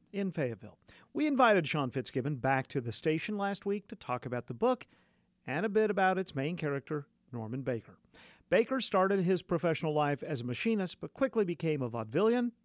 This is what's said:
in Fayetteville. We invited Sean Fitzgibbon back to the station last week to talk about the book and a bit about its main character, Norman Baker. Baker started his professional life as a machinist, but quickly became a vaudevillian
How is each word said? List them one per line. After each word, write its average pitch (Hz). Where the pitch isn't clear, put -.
in 196
Fayetteville. 113
We 302
invited 226
Sean 139
Fitzgibbon 135
back 131
to 139
the 117
station 160
last 196
week 202
to -
talk -
about 120
the 127
book 240
and 147
a 226
bit 214
about 185
its 190
main 147
character, 143
Norman 117
Baker. 117
Baker 233
started 190
his 180
professional 160
life 143
as 143
a 120
machinist, 185
but 160
quickly 247
became 160
a 120
vaudevillian 190